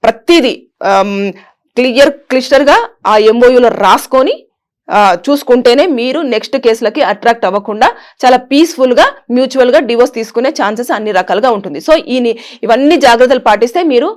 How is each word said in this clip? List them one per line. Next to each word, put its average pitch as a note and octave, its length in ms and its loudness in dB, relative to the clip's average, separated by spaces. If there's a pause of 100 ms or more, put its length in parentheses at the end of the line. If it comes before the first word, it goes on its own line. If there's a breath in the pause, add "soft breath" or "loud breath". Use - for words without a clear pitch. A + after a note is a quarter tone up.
ప్రతిదీ, A#3+ 500 0 (380)
ఆమ్, G3 240 0 (600 soft breath)
క్లియర్ C4 340 2 (200)
క్లిస్టర్ C4 380 0
గా E4+ 80 4 (340)
ఆ - 20 2 (180)
ఎంఓయూలో B3 380 4 (140)
రాసుకొని, C4 500 0 (640)
ఆ, G#3 40 4 (240)
చూసుకుంటేనే B3+ 600 2 (140)
మీరు C4 200 -4 (140)
నెక్స్ట్ A3 320 -6
కేసులకి A3+ 360 -2 (100)
అట్రాక్ట్ A3+ 380 -2
అవ్వకుండా G#3 380 -2 (360 loud breath)
చాలా B3+ 140 4 (140)
పీస్‌ఫుల్ C#4 480 0
గా E4+ 60 4 (320)
మ్యూచువల్ B3+ 380 0
గా D#4 60 4 (100)
డివోర్స్ A#3+ 280 0
తీసుకునే A#3+ 400 -4
ఛాన్సెస్ A3+ 380 -4
అన్ని G#3+ 220 -6
రకాలుగా F#3+ 380 -2
ఉంటుంది. F3 300 -10
So D#4 80 4 (200)
ఈ B3+ 100 -2
ని-, A3+ 120 -2 (300 loud breath)
ఇవన్నీ C4+ 300 2 (100)
జాగ్రత్తలు B3 420 2
పాటిస్తే A#3+ 340 0 (100)
మీరు B3 240 0